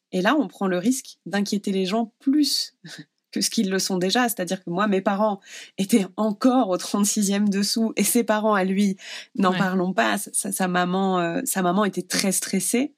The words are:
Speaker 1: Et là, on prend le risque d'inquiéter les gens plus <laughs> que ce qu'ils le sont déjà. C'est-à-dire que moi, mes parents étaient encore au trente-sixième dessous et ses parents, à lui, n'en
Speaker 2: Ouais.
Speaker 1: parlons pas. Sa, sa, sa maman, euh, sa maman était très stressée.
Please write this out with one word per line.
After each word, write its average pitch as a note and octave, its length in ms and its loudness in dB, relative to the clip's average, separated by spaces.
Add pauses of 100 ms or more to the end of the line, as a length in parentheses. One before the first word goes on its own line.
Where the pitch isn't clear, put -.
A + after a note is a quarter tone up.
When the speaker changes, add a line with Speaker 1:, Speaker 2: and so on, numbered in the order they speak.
(120)
Speaker 1:
Et F#3 100 0
là, A3 160 2
on A#3+ 100 0
prend G3 200 -4
le F3+ 100 0
risque A#3 480 -4
d'inquiéter G3+ 460 -2
les F#3+ 140 0
gens A3 340 -2
plus - 640 0
<laughs> - 260 -18 (220)
que G#3 100 -4
ce F#3 80 0
qu'ils G3 200 0
le F#3+ 100 0
sont F#3 180 -2
déjà. F#3+ 320 0
C'est-à-dire F#3 340 -6
que - 60 -10
moi, F#3 180 0
mes F#3+ 140 2
parents G3+ 380 0 (380)
étaient F#3+ 280 2 (120)
encore A3 520 2
au F3+ 80 0
trente-sixième G3+ 720 0
dessous G3+ 460 0
et - 80 2
ses A#3 200 2
parents, G#3+ 300 2
à F#3+ 100 2
lui, F#3+ 340 2 (380)
n'en F#3+ 160 4
Speaker 2:
Ouais. F#3 60 -2
Speaker 1:
parlons F#3 360 0
pas. A3 240 0
Sa, - 160 -10
sa, - 180 -4
sa F#3+ 160 -2
maman, F3+ 520 0
euh, E3+ 260 -2
sa - 160 -4
maman F#3 240 2
était F#3 180 -4
très G3+ 280 -2
stressée. A#3 680 -2